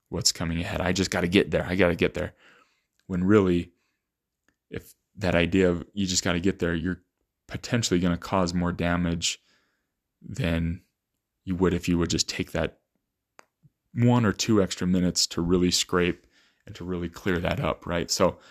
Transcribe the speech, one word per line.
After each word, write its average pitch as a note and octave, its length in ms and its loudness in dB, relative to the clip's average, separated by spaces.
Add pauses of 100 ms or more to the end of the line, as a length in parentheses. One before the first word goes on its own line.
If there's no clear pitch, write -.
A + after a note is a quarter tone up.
what's - 240 -2
coming E2 280 -4
ahead. E2+ 200 -4
I F2+ 120 2
just F#2 180 0
gotta F2+ 180 0
get F2+ 220 4
there. D#2+ 160 0
I F2+ 80 -4
gotta F2 220 4
get F2 180 0
there." E2 200 -6 (720)
When F#2 180 -4
really, F#2 480 4 (1000)
if - 240 -14 (220)
that F2 180 -2
idea F2 360 4
of E2+ 220 -2
you G2 140 -4
just F2+ 180 -2
gotta F2 160 0
get F#2 180 0
there, E2+ 160 0
you're F2 280 -4 (440)
potentially - 540 -2
gonna F2 180 0
cause F2+ 360 -2
more F2 180 -2
damage E2+ 720 -2 (800)
than E2+ 600 -4 (640)
you F#2 120 -4
would F2+ 180 2
if F2 140 -4
you F2 100 2
would E2 120 0
just D#2 180 -2
take - 240 -8
that - 280 -4 (1120)
one A#2+ 300 4
or G2 80 4
two G#2+ 300 2
extra F2+ 240 -4
minutes F2+ 400 2
to - 140 -4
really F2+ 300 2
scrape F2 560 0 (400)
and - 100 -16
to F2 80 -14
really F2 240 -6
clear F2 300 -2
that E2+ 200 -2
up, - 280 -4
right? E2+ 240 -2
So F2 280 2 (120)